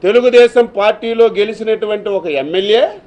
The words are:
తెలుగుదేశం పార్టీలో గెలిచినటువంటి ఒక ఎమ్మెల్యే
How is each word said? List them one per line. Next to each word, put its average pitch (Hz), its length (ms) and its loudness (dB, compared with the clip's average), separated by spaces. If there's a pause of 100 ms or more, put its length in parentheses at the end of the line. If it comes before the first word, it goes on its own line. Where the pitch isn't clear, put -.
తెలుగుదేశం 240 640 4 (140)
పార్టీలో 226 440 0 (160)
గెలిచినటువంటి 214 680 -4 (100)
ఒక 170 100 -6 (140)
ఎమ్మెల్యే 196 420 0 (220)